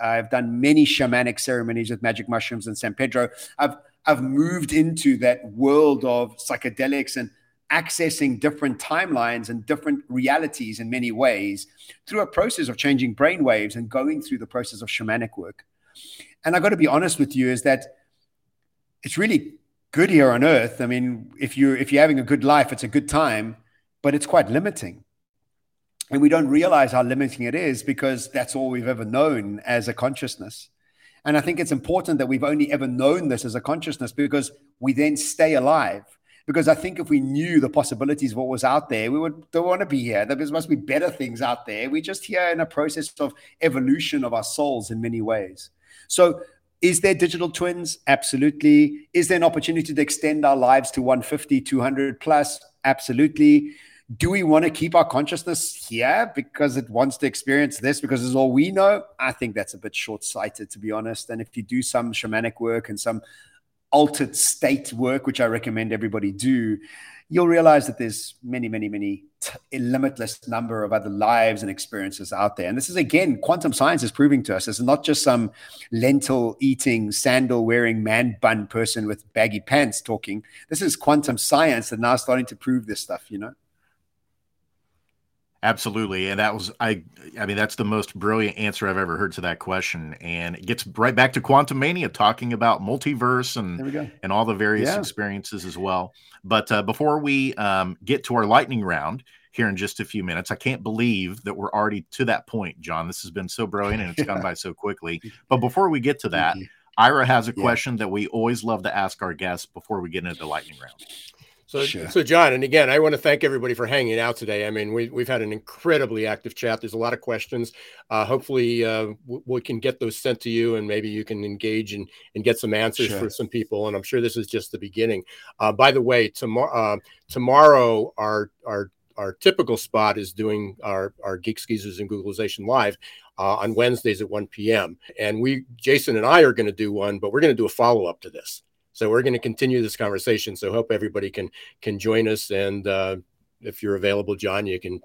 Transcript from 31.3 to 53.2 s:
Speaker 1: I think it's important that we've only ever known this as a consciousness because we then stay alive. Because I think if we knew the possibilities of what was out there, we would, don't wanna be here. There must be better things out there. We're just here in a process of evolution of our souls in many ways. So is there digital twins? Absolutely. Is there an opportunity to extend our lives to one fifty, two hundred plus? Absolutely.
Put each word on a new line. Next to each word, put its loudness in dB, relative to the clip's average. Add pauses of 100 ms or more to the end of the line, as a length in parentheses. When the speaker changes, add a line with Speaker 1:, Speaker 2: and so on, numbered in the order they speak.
Speaker 1:
I 4
think -4
it's -2
important -2
that 0
we've -2
only 0
ever -2
known 0
this -2
as -8
a -4
consciousness -6
because -2 (280)
we 0
then 2
stay 2
alive. 2 (420)
Because 2
I 8
think -6
if -8
we 4
knew 2
the 2
possibilities -2
of -6
what -4
was -4
out 2
there, -2
we 0
would, -6
don't 0
wanna 0
be -2
here. 0
There -4 (120)
must -4
be 2
better -2
things -8
out -2
there. -6
We're -4
just -10
here 0
in -2
a 0
process -4
of -2 (300)
evolution 0
of -2
our 0
souls -4
in -6
many -4
ways. -4 (380)
So 4 (400)
is 4
there 4
digital 0
twins? -6
Absolutely. 4
Is 2
there 2
an 2
opportunity 0
to 0
extend -2
our 6
lives 4
to -2
one 2
fifty, 0
two 0
hundred -2
plus? 2 (240)
Absolutely. 4 (460)